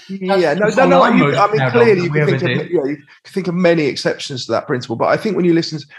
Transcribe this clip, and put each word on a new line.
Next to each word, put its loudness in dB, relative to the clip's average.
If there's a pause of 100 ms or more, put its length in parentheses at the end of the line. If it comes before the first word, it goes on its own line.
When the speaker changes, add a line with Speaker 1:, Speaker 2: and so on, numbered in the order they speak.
Speaker 1:
that's -12
Speaker 2:
Yeah, 0
no, -
Speaker 1:
the -2
Speaker 2:
no, 2
Speaker 1:
song 2
Speaker 2:
no, 6
Speaker 1:
I'm 2
Speaker 2:
you, 4
Speaker 1:
most 0
Speaker 2:
I 4
mean, -2
Speaker 1:
proud 0
of -2
Speaker 2:
clearly 4
Speaker 1:
that 0
Speaker 2:
you -4
Speaker 1:
we -2
Speaker 2:
can 2
Speaker 1:
ever 0
Speaker 2:
think -2
of, -8
Speaker 1:
did. -8
Speaker 2:
yeah, 0
you -6
can -20
think -6
of -4
many 2
exceptions -6
to -6
that -2
principle, -6
but 0
I 2
think -4
when 0
you 2
listen -4
to, -16 (120)